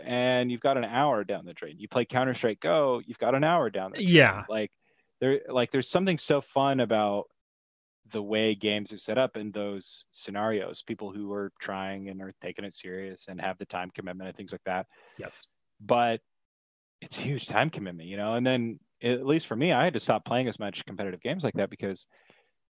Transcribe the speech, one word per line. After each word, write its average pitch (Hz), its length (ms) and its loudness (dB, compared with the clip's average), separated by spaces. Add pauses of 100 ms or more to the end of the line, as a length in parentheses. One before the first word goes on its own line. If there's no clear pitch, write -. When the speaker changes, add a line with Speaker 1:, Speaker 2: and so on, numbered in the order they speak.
Speaker 1:
and 123 440 2
you've 120 120 -4
got 135 160 4
an 120 80 0
hour 123 400 2
down 92 180 -4
the 87 100 -14
drain. 80 280 -14
You 104 80 -12
play 123 160 2
Counter-Strike 123 560 0
go, 147 440 4
you've 117 140 -14
got 123 160 4
an 139 80 4
hour 156 260 4
down 98 220 -4
the - 60 -10
drain. 202 100 0
Speaker 2:
Yeah. 120 400 8
Speaker 1:
Like, 107 240 -2 (480)
there, 135 300 2
like, 123 220 2
there's 135 180 0
something 180 280 2
so 147 220 2
fun 135 400 2
about 107 460 2 (840)
the 107 140 -4
way 110 320 2
games 104 380 0
are 104 40 -12
set 110 200 -4
up 131 180 2
in 107 160 -8
those 101 600 -8
scenarios, 104 720 -4
people 104 300 -10
who 101 220 -8
are 101 260 -6
trying 98 480 -6
and 95 140 -12
are 95 200 -14
taking 92 220 -10
it 98 100 -12
serious 92 540 -12
and 90 140 -12
have 92 160 -4
the 98 80 -12
time 90 280 -8
commitment 92 360 -10
and 85 80 -14
things 95 160 -14
like 92 100 -12
that. 92 220 -4 (320)
Speaker 2:
Yes. - 280 -12 (360)
Speaker 1:
But 117 400 2 (800)
it's - 160 -12
a - 40 -10
huge 139 260 -4
time 123 220 4
commitment, 87 380 -10
you 95 80 -10
know? 104 200 -2
And 123 120 2
then, 120 320 0 (240)
at 123 220 0
least 160 220 2
for 113 100 -4
me, 160 160 2
I 127 100 4
had 175 120 2
to 113 40 -4
stop 107 240 0
playing 123 240 0
as 107 100 -4
much 101 280 -8
competitive 95 360 -8
games 156 220 -4
like 113 120 -2
that 101 140 -2
because 98 360 -8 (680)